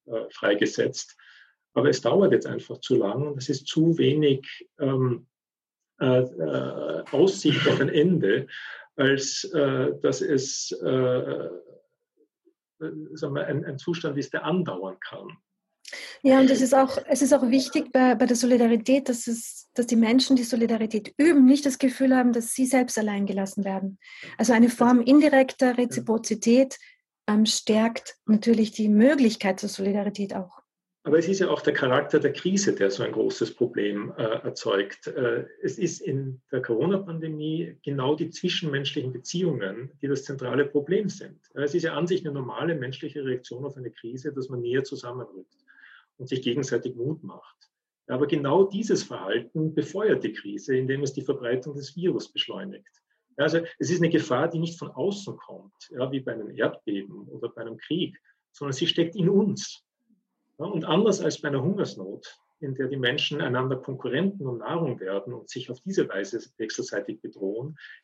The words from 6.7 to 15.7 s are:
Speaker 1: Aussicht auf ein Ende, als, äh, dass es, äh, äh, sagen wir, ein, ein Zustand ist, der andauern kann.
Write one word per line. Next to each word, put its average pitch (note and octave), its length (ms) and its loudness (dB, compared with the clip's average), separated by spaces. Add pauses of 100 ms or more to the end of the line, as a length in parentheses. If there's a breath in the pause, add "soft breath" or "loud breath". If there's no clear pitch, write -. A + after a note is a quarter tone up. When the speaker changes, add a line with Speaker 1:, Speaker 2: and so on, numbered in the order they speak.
Speaker 1:
Aussicht D#3 580 2
auf C3 100 2
ein - 80 2
Ende, C#3+ 600 2 (500 loud breath)
als, C3+ 560 0
äh, C#3 480 0
dass C#3 200 0
es, - 600 -2
äh, D#3 80 -2
äh, B2+ 600 -2 (1600)
sagen D3 220 -6
wir, D3 120 -2
ein, C3+ 160 -2
ein C#3 140 -8
Zustand D#3+ 400 -4
ist, C3 160 -4
der D#3+ 100 -6
andauern A2 560 -2
kann. - 280 -14 (960 loud breath)